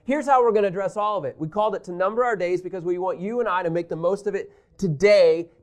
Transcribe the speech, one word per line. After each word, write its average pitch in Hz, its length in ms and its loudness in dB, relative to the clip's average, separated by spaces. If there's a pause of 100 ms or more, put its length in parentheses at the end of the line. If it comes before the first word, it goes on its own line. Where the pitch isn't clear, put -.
here's 262 220 -2
how 262 160 6
we're 233 100 4
gonna 202 160 2
address 190 280 -6
all 208 220 -2
of 147 60 -6
it. 127 140 -8
We 156 100 -6
called 208 260 -2
it - 100 -8
To 180 80 -10
Number 208 320 0
Our 233 120 0
Days 180 260 -2
because 180 220 -10
we 180 140 -2
want 175 220 -4
you 226 200 -4
and 226 80 -2
I 180 140 0
to 165 80 -2
make 170 180 -2
the 165 80 -6
most 190 300 -2
of 196 80 -2
it - 180 -8 (260)
today 170 720 4 (140)